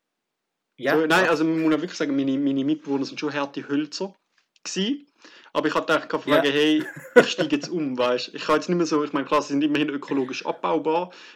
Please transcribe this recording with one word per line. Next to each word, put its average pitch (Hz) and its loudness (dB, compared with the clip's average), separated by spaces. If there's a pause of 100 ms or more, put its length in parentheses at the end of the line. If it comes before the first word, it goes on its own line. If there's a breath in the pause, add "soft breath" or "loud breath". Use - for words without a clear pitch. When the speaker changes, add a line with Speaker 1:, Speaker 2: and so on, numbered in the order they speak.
(800)
Speaker 1:
ja, 135 2
Speaker 2:
So, 160 4
nein, 175 6
Speaker 1:
was? 170 4
Speaker 2:
also 160 4
man 160 2
muss 156 4
ja 147 2
wirklich 180 -6
sagen, 143 0
meine, 135 2
meine 139 2
Mitbewohner 143 0
sind - -10
schon 147 -4
harte 143 -4
Hölzer 151 -4 (480)
gsi. 220 -2 (480 loud breath)
Aber 147 0
ich 156 0
hab 156 0
gedacht, 151 0
von 160 -2
Speaker 1:
Ja. 147 4
Speaker 2:
wegen, 139 2
hey, 151 4 (300)
ich 151 0
steig 156 -4
jetzt 147 -4
um, 147 -4
<laughs> - -
weißt? 123 -2
Ich - -12
kann 160 2
jetzt - -2
nicht 180 0
mehr 170 2
so, 156 0
ich 147 -6
meine, 139 -2
klar, 147 2
sie 143 -10
sind 143 2
immerhin 147 2
ökologisch 139 -4
abbaubar. 165 -2 (240 loud breath)